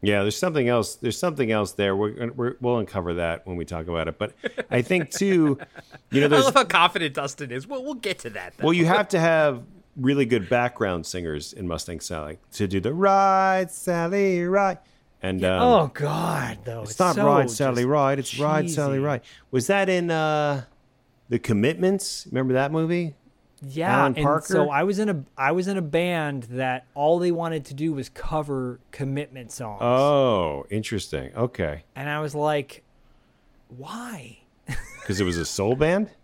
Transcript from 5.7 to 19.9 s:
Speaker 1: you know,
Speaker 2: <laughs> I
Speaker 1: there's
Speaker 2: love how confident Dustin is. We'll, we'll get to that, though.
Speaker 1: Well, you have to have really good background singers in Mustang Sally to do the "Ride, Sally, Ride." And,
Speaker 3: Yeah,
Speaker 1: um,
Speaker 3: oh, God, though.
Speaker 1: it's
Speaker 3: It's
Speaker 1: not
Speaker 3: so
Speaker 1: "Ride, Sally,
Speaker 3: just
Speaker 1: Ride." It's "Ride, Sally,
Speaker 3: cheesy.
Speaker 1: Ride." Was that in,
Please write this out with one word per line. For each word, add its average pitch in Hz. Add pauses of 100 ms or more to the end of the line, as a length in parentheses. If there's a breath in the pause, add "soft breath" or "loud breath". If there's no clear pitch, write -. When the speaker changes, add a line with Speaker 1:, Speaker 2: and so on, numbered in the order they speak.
Speaker 1:
you 135
know, 147
Speaker 2:
<laughs> -
I -
Speaker 1:
there's 151
Speaker 2:
love 269
how 262
confident 175
Dustin 139
is. 131
We'll, 254
we'll 294
get 208
to 120
that, 92
though. -
Speaker 1:
Well, 156
you 170
have 196
to 185
have 156 (340)
really 139
good 110
background 107
singers 78
in 95
Mustang 82
Sally 78 (140)
to 104
do 98
the 113
"Ride, 190
Sally, 175
Ride." 190 (440 soft breath)
And, 92
Speaker 3:
Yeah, 92
Speaker 1:
um, 240
Speaker 3:
oh, 170
God, 151
though. 117
Speaker 1:
it's -
Speaker 3:
It's -
Speaker 1:
not 180
Speaker 3:
so 202
Speaker 1:
"Ride, 139
Sally, 123
Speaker 3:
just 123
Speaker 1:
Ride." 139
It's 123
"Ride, 156
Sally, 143
Speaker 3:
cheesy. 135
Speaker 1:
Ride." 143 (300 loud breath)
Was 127
that 196
in, 175